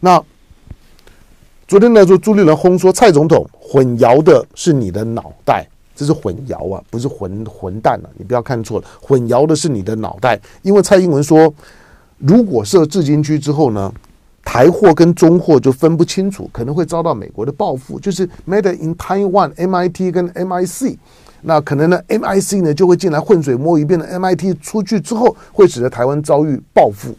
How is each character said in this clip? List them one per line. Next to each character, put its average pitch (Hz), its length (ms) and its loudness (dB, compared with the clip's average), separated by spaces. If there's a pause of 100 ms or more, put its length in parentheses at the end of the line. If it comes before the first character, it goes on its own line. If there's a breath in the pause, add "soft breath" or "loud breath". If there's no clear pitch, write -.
那 175 220 4 (1400 soft breath)
昨 190 120 4
天 233 140 4
呢， 208 120 8
就 185 140 4
朱 208 160 0
立 202 80 2
伦 156 140 4
轰 180 200 2
说 185 160 2
蔡 202 200 4
总 139 140 2
统 123 260 2
混 131 460 -2
淆 123 240 4
的 156 220 4 (120)
是 - 160 -2
你 120 180 -2
的 101 140 -6
脑 113 280 -10 (120)
袋， 101 200 -2 (300)
这 - 100 -8
是 143 80 0
混 110 240 -6 (120)
淆 85 260 -8
啊， - 160 -14
不 113 80 -10
是 120 80 -8
混-， 101 400 -10
混 101 340 -12
蛋 120 240 0
啊， - 140 -20
你 95 60 -16
不 95 100 -6
要 120 80 -2
看 117 200 -6
错 107 180 -6
了， - 60 -18 (140 loud breath)
混 123 280 -2
淆 123 180 2
的 160 80 2
是 151 140 -4
你 123 120 -4
的 101 140 -8
脑 104 260 -10
袋。 113 180 0 (240 soft breath)
因 196 120 0
为 202 80 4
蔡 196 140 2
英 185 120 2
文 147 140 0
说， 156 320 4 (640 soft breath)
如 185 240 4
果 139 220 -2
设 165 200 4
制 156 200 -2
金 147 180 0
区 151 160 -2
之 135 140 -6
后 143 180 0
呢， 98 220 -6 (520)
台 123 240 2
货 180 240 4
跟 170 220 4
中 175 240 4
货 160 220 2
就 135 100 0
分 160 260 0
不 165 80 2
清 190 240 -6
楚， - 240 -12
可 120 120 -8
能 135 100 -8
会 170 100 -2
遭 165 160 -6
到 165 140 -2
美 104 140 -12
国 - 180 -10
的 139 60 -8
报 165 240 -6
复。 131 240 -14
就 202 100 -6
是 185 180 -4 (200 loud breath)
Made 190 340 -2
in 165 140 -6
Taiwan、 185 600 -2
M 180 200 -4
I 180 120 -2
T 180 220 -6
跟 180 200 -4
M 180 220 -8
I 180 140 -4
C， 226 320 -8 (440 soft breath)
那 156 180 0
可 143 160 -6
能 151 120 0
呢 175 200 0
，M 214 160 -2
I 196 160 -2
C 190 220 -4
呢 156 120 0
就 185 100 0
会 180 120 4
进 180 160 -4
来 151 80 -2
浑 170 200 2
水 135 140 -2
摸 156 240 0
鱼， 151 60 0
变 165 160 0
成 156 80 -12
M 180 160 -8
I 185 100 0
T 180 200 -4
出 - 280 -8
去 202 180 -4
之 - 140 -8
后， 226 220 0 (160 soft breath)
会 202 160 4
使 123 120 -4
得 123 80 -2
台 120 160 -4
湾 143 160 -2
遭 147 240 0
遇 143 160 -4 (140)
报 147 160 4
复。 110 280 -14